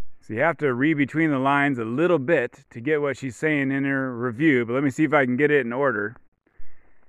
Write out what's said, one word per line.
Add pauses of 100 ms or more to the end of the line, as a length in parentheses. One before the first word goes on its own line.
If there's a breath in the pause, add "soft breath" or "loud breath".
(200)
So
you
have
to
read
between
the
lines
a
little
bit
to
get
what
she's
saying
in
her
review,
but
let
me
see
if
I
can
get
it
in
order. (920)